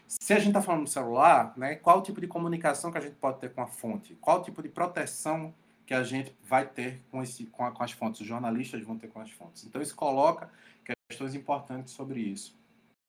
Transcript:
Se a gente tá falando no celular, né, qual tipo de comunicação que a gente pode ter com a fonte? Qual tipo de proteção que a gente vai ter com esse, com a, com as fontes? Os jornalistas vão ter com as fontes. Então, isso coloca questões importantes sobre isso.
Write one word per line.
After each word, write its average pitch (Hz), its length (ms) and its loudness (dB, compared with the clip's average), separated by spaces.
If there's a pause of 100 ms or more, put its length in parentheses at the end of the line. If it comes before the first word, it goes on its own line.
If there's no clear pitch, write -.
Se - 260 0
a 208 60 8
gente 202 140 4
tá 202 80 4
falando 170 200 2
no 143 60 -4
celular, 127 720 6
né, 139 180 -4
qual 180 280 6
tipo - 180 -6
de 175 60 -6
comunicação 170 640 0
que 170 60 -4
a 147 40 -2
gente 147 140 -10
pode 135 240 -2
ter 127 140 -10
com 127 80 -6
a 117 60 -4
fonte? 104 480 -8
Qual 175 280 2
tipo - 180 -12
de 147 80 -10
proteção 160 840 -4 (320)
que - 80 -4
a 127 100 2
gente 131 400 -4
vai 135 220 4
ter 123 360 -8 (100)
com 131 100 -4
esse, 127 260 -10
com - 180 -4
a, 120 60 -2
com 123 120 -6
as 120 80 -6
fontes? 113 300 -6
Os 104 60 -10
jornalistas 117 560 -4
vão 113 140 -10
ter 113 100 -14
com 110 120 -16
as 110 120 -16
fontes. - 340 -20
Então, 139 160 -10
isso 147 140 -8
coloca 151 540 2 (600)
questões 135 260 -10
importantes 135 580 -6
sobre 131 260 -8
isso. 101 360 -8 (540)